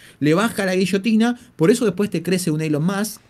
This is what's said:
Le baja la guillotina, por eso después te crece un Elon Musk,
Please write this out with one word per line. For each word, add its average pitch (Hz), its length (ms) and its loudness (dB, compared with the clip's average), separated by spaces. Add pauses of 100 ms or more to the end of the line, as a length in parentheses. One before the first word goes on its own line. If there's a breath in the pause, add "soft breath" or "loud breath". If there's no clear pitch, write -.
(200 soft breath)
Le 151 160 2
baja 208 320 0
la 185 80 -2
guillotina, 214 640 0 (180 soft breath)
por 165 160 4
eso 247 120 2
después 202 280 -2
te 160 100 -4
crece 180 300 -2
un 156 100 -2
Elon 151 240 0
Musk, 202 340 -4 (100)